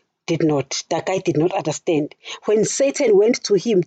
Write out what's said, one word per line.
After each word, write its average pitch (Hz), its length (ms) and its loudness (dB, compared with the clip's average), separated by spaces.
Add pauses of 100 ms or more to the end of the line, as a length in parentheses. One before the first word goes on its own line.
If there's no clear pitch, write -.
(280)
did 170 160 0
not, 147 460 -2
the 170 140 -4
guy 190 160 -2
did 175 180 -2
not 160 160 0
understand. 151 600 -4 (320)
When 214 200 2
Satan 277 520 0
went 220 280 2
to 202 100 2
him, 185 320 2